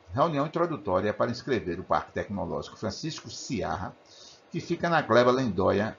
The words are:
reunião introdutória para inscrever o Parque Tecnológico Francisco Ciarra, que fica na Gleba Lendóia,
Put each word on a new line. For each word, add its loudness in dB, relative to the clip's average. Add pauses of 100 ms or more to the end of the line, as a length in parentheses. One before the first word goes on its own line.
(140)
reunião 2
introdutória 0
para 0
inscrever -2
o -8
Parque 0
Tecnológico -4
Francisco -8
Ciarra, -6 (560)
que -4
fica -2
na 4
Gleba 6
Lendóia, 2